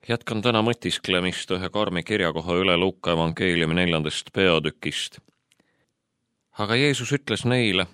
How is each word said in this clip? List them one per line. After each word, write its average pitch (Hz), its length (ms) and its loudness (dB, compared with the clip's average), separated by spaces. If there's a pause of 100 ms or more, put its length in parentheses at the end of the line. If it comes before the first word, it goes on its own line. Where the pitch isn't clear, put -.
Jätkan 113 340 -4
täna 113 200 4
mõtisklemist 92 920 -2
ühe 92 160 -4
karmi 98 320 -2
kirjakoha 87 560 -2
üle 92 180 2
Luuka 90 360 0
evangeeliumi 82 640 2
neljandast 82 600 -2
peatükist. 80 840 0 (1400)
Aga 107 180 0
Jeesus 131 400 0
ütles - 280 -4
neile 113 500 2